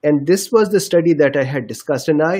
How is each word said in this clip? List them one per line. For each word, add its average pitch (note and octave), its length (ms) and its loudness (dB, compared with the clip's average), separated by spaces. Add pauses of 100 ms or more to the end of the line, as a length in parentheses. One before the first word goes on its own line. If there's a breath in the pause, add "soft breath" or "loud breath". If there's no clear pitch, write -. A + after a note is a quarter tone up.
And D3 200 2
this F#3 280 0
was G#3+ 160 4
the G3 100 0
study E3+ 360 2
that C#3+ 220 2
I C#3 60 0
had C3 240 -4
discussed, B2+ 420 -6
and D3+ 140 2
I E3+ 180 0